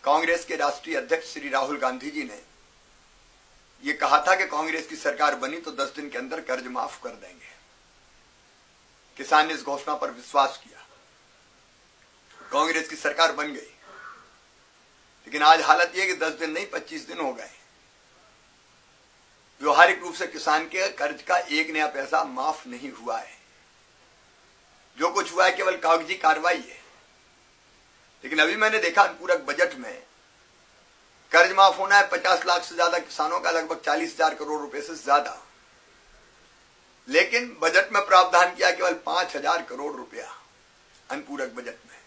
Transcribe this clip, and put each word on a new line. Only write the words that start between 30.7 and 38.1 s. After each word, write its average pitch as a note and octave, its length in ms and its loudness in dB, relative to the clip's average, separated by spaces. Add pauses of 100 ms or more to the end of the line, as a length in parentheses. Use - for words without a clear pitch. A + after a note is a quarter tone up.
कर्ज F3 200 6
माफ F#3+ 280 6
होना G3 160 4
है G3 140 8
पचास F#3 360 0
लाख F3 180 2
से E3+ 120 -14
ज्यादा E3+ 240 2
किसानों E3+ 400 -4
का, F3 120 -2
लगभग E3 340 -4
चालीस D#3+ 280 -2
हजार D#3 220 2
करोड़ D3+ 260 -6
रुपए C#3+ 200 -10
से D#3+ 140 -12
ज्यादा, C#3+ 500 0 (1600)
लेकिन A#3+ 540 0
बजट E3+ 320 2
में G3+ 120 2
प्रावधान F3+ 500 6